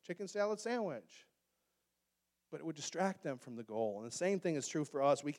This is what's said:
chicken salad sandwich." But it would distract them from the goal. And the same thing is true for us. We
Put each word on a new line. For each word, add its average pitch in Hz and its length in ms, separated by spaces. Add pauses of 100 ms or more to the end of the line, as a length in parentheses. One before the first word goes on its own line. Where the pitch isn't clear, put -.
chicken 185 220
salad 208 320
sandwich." 208 680 (1200)
But 147 120
it 156 40
would 160 100
distract 185 480
them 135 140
from 123 180
the 113 80
goal. 107 380
And 120 100
the - 40
same 190 240
thing 165 160
is 135 120
true 151 180
for 139 160
us. 139 220
We 147 140